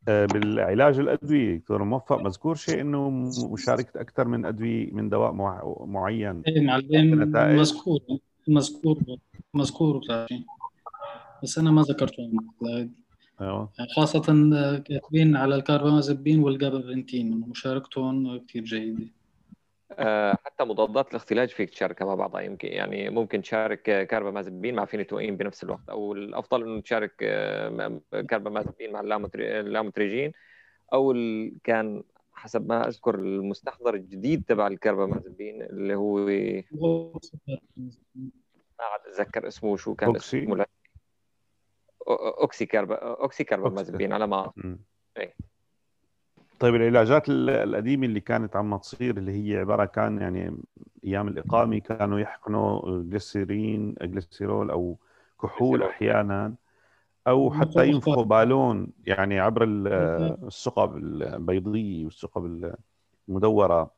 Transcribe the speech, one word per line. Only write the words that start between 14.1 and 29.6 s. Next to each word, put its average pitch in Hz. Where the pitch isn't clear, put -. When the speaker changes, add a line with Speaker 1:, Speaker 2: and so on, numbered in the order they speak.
Speaker 2:
كاتبين 151
على 135
الكاربامازepine 147
والجابابنتين، 131
مشاركتهم 131
كتير 117
جيدة. 110
Speaker 3:
آه، 107
حتى -
مضادات 110
الاختلاج 117
فيك 95
تشاركها 92
مع 98
بعضها 98
يمكن، 98
يعني 101
ممكن 107
تشارك 107
كاربامازepine 101
مع 107
فينيتوين 101
بنفس 98
الوقت، 98
أو 104
الأفضل 101
إنه 113
تشارك، 107
آه، 52
م-، 55
كاربامازepine 107
مع 104
اللاموتري-، 107